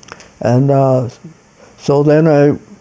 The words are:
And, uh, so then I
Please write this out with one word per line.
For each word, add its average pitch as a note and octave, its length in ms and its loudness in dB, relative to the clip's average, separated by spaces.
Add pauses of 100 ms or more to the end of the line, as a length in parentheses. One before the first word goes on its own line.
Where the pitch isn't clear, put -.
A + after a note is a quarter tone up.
(420)
And, B2+ 280 -2
uh, C3 400 -2 (680)
so C#3+ 240 -2
then D3+ 240 2
I D3 280 2 (260)